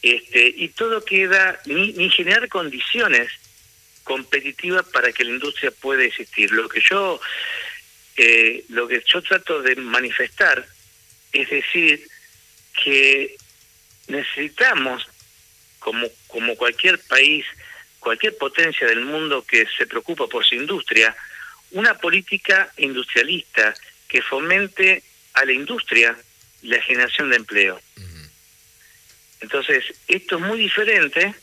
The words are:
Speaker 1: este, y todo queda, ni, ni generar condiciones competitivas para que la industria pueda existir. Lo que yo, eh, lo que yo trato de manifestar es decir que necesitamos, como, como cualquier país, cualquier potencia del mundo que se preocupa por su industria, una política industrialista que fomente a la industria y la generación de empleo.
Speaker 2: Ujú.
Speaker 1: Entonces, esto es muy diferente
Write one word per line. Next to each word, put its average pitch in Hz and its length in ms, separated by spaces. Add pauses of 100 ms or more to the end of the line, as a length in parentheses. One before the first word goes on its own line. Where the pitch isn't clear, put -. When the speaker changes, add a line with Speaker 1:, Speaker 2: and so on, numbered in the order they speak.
Speaker 1:
este, 120 540
y 165 140
todo 226 340
queda, 190 600
ni, 190 260
ni 180 180
generar 190 380
condiciones 143 800 (720)
competitivas 139 840
para 123 260
que 123 120
la 120 80
industria 135 380
pueda 135 340
existir. 110 480
Lo 113 160
que - 120
yo, 190 400 (960)
eh, 117 540
lo 117 180
que 135 180
yo 175 160
trato 180 380
de 131 160
manifestar 127 920 (680)
es 135 180
decir 147 520 (800)
que 135 540 (720)
necesitamos, 143 1000 (720)
como, 117 300 (200)
como 117 280
cualquier 143 440
país, 135 440 (540)
cualquier 160 400
potencia 151 480
del 117 180
mundo 147 420
que 113 200 (100)
se 120 100
preocupa 120 400
por 113 200
su - 80
industria, 120 600 (580)
una 208 260
política 190 800
industrialista 127 960 (340)
que 123 140
fomente 185 800 (320)
a 135 100
la 131 80
industria 123 640 (460)
y 117 60
la 120 140
generación 127 480
de 123 60
empleo. 104 440 (160)
Speaker 2:
Ujú. 95 100 (1400)
Speaker 1:
Entonces, 127 420 (240)
esto 185 280
es 165 60
muy 214 160
diferente 202 840